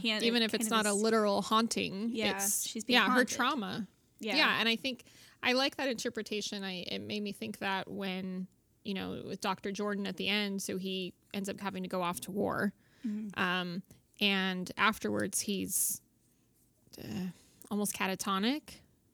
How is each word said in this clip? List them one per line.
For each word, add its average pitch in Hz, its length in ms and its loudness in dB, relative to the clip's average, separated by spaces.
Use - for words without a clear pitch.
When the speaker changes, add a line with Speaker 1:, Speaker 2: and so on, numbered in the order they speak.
Speaker 1:
can't, 220 220 2
Speaker 2:
even 233 180 4
Speaker 1:
it - 0 -
Speaker 2:
if 214 120 2
it's 226 100 0
Speaker 1:
kind 220 40 0
of 226 80 4
Speaker 2:
not 214 100 4
a 208 40 4
Speaker 1:
is 202 120 4
Speaker 2:
literal 214 400 6
haunting, 220 720 0
Speaker 1:
Yeah, 214 160 2
Speaker 2:
it's, 196 360 0
Speaker 1:
she's - 180 -6
being 247 140 6
Speaker 2:
yeah, 214 120 6
her - 100 4
Speaker 1:
haunted. - 160 2
Speaker 2:
trauma. 226 520 0
Speaker 1:
Yeah. 220 160 -2
Speaker 2:
Yeah, 262 240 6
and 220 80 2
I 226 80 4
think 254 280 -6
I 247 100 4
like 262 240 2
that 277 120 0
interpretation. 208 760 -4
I, 185 220 -4
it - 140 -4
made 208 220 -4
me 202 100 -4
think 214 260 -8
that 196 320 -2
when, 185 580 -4
you 202 100 -4
know, 185 320 -4
with 190 140 -8
Doctor 196 320 -4
Jordan 208 340 -4
at 185 100 -4
the 190 120 -2
end, 202 340 0
so 208 140 -4
he 185 380 -4
ends 202 140 -4
up 196 120 -6
having 190 240 -6
to 180 40 -6
go 185 140 -2
off 175 200 -2
to - 100 -10
war. 202 400 0
Speaker 1:
Mm-hmm. 214 220 -4
Speaker 2:
Um, 180 420 -2
and 190 560 2
afterwards 208 640 2
he's, - 600 -2
uh, 185 280 -6
almost 202 240 -2
catatonic, 196 680 0